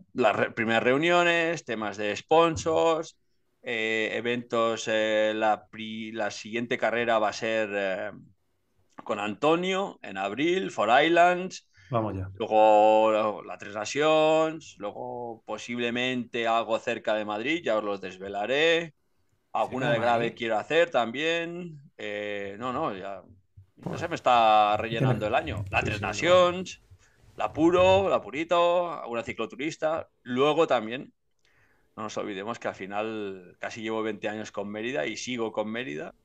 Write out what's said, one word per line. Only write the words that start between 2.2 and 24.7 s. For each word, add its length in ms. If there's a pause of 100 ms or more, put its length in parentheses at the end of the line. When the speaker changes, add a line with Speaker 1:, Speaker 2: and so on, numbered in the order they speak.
Speaker 1:
eh, 540
eventos, 720
eh, 480
la 340
pri-, 440
la 180
siguiente 480
carrera 400
va 120
a 20
ser, 400
eh, 380 (920)
con 160
Antonio 840
en 140
abril, 540
Four 340
Islands. 640 (220)
Speaker 2:
Vamos 260
ya. 200
Speaker 1:
Luego 760
la, 400
la 60
Tres 160
Nacions, 1040
luego 640
posiblemente 1040
algo 320
cerca 360
de 100
Madrid, 400
ya 140
os 60
lo 140
desvelaré. 960 (580)
Alguna 340
Speaker 3:
¿Cerca 60
de 0
Speaker 1:
de 140
gravel 220
Speaker 3:
Madrid? 100
Speaker 1:
quiero 200
hacer 320
también. 880 (160)
Eh, 600
no, 140
no, 220
ya, 280 (540)
ya 80
Speaker 2:
Joder. 140
Speaker 1:
se 100
me 60
está 600